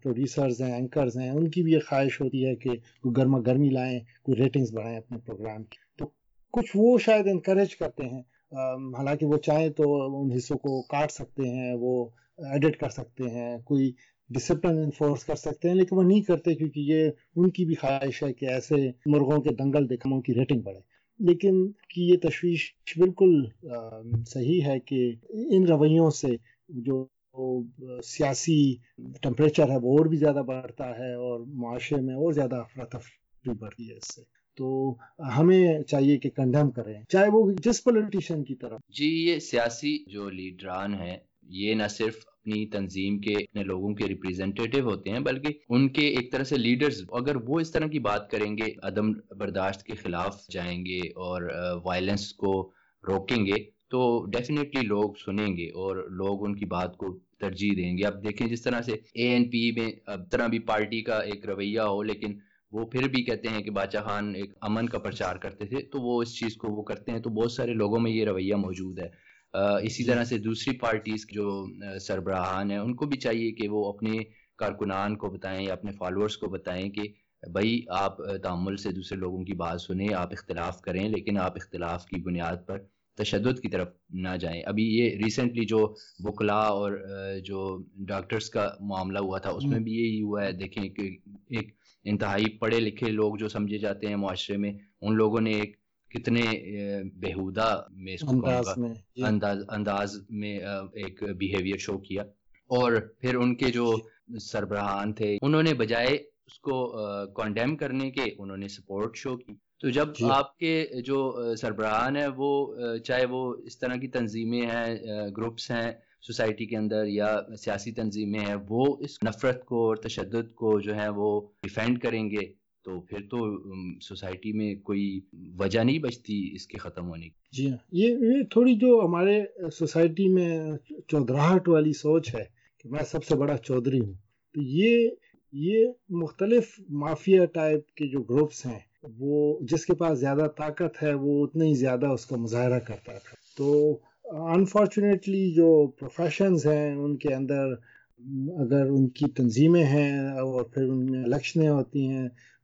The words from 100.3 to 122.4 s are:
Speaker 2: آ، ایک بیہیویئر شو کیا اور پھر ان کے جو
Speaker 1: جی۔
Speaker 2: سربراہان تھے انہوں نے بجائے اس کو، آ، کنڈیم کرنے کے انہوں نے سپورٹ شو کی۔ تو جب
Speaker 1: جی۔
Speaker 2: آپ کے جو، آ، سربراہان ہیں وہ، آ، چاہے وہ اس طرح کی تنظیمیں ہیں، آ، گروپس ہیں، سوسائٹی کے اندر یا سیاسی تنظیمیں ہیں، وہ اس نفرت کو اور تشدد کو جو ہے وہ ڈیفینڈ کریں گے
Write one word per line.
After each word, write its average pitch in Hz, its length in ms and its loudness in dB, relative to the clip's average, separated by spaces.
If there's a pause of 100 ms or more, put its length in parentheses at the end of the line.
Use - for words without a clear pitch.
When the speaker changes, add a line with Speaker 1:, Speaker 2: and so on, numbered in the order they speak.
Speaker 2:
آ، 98 180 -8
ایک 95 420 -12
بیہیویئر 95 540 -2
شو 98 200 -6
کیا 95 240 -8 (460)
اور 123 260 4 (260)
پھر 123 160 0
ان 123 200 2
کے 135 100 -2
جو 120 280 2
Speaker 1:
جی۔ 113 460 -6
Speaker 2:
سربراہان 101 760 -4
تھے 104 280 0
انہوں 151 220 4
نے 160 100 4
بجائے 120 420 2 (300)
اس - 140 -20
کو، 127 380 -4
آ، 101 280 -6
کنڈیم 110 500 -2
کرنے 135 360 -4
کے 135 120 -4 (140)
انہوں 98 200 -10
نے 98 100 -8
سپورٹ 101 480 -8
شو 127 220 -6
کی۔ 113 160 -16 (280)
تو - 80 -2
جب 147 260 0
Speaker 1:
جی۔ 117 140 -2
Speaker 2:
آپ 139 280 0
کے 160 280 0 (200)
جو، 135 240 0
آ، 117 260 -4
سربراہان 113 640 -2
ہیں 147 100 -2 (100)
وہ، 143 380 -2
آ، 117 220 -6
چاہے 127 280 0
وہ 127 300 -4 (100)
اس - 140 -20
طرح 127 160 -4
کی 131 120 -8
تنظیمیں 117 540 -2
ہیں، 117 500 -4
آ، 104 160 -4 (100)
گروپس 117 340 -6
ہیں، 117 200 -2 (300)
سوسائٹی 113 440 -4
کے 113 120 -6
اندر 107 280 0
یا 104 340 0 (180)
سیاسی 104 340 -6
تنظیمیں 107 480 -4
ہیں، 104 160 -2 (140)
وہ 131 300 2
اس 139 240 -10
نفرت 123 420 -2
کو 117 220 0
اور 110 80 2
تشدد 113 580 -6
کو 107 260 2
جو 104 160 -4
ہے 107 140 -2
وہ 104 320 0 (220)
ڈیفینڈ 117 380 -2
کریں 113 280 -2
گے 101 320 -8 (220)